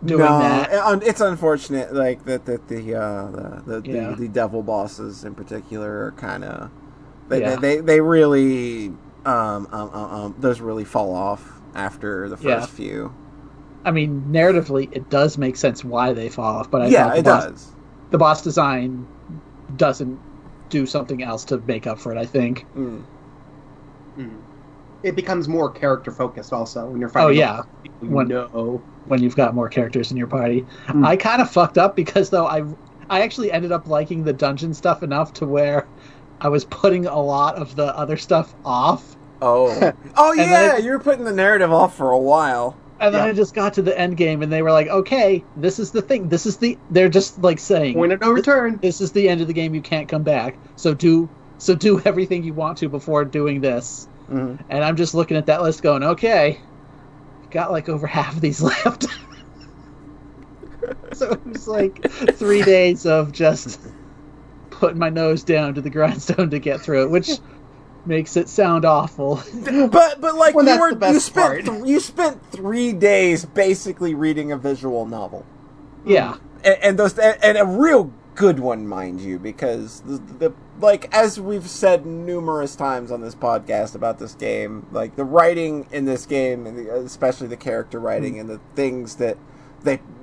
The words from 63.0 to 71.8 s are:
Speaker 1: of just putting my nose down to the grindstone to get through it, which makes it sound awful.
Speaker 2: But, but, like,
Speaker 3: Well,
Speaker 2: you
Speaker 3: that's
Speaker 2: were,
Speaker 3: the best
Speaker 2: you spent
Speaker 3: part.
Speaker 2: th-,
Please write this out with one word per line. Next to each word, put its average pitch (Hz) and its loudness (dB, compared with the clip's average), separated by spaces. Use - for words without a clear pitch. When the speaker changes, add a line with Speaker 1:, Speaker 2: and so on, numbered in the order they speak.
Speaker 1:
of 156 2
just 156 0
putting 165 0
my 165 0
nose 160 0
down 151 2
to 143 -6
the 143 -8
grindstone 156 0
to 147 -2
get 135 -4
through 135 0
it, 135 0
which 180 2
makes 160 -2
it 170 0
sound 170 2
awful. 147 2
Speaker 2:
But, 285 4
but, 320 -2
like, 311 4
Speaker 3:
Well, 294 6
Speaker 2:
you 269 6
Speaker 3:
that's 240 6
Speaker 2:
were, 330 4
Speaker 3:
the - -4
best 220 2
Speaker 2:
you 294 4
spent 302 0
Speaker 3:
part. 220 -4
Speaker 2:
th-, 254 -6